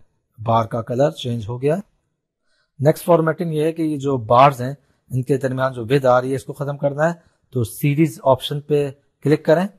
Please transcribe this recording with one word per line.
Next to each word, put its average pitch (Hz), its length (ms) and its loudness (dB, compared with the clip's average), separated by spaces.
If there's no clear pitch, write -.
बार 113 280 0
का 117 160 -6
कलर 131 300 0
चेंज 120 360 -8
हो 123 100 -8
गया। 147 220 -2
नेक्स्ट 151 260 2
फॉर्मेटिंग 165 480 0
ये 151 100 -2
है 165 80 -2
कि 165 100 -6
ये 151 160 -4
जो 135 280 -2
बार्स 123 340 6
हैं 131 160 -8
इनके 131 280 -2
दरमियान 131 340 -2
जो 123 120 -8
विड्थ 131 220 2
आ 123 120 6
रही 127 120 -2
है 135 60 -2
इसको 135 160 -10
ख़त्म 143 240 -8
करना 143 300 -2
है। 170 160 -4
तो 123 100 0
सीरीज 143 640 0
ऑप्शन 135 340 0
पे 143 300 -2
क्लिक 147 200 2
करें 170 240 2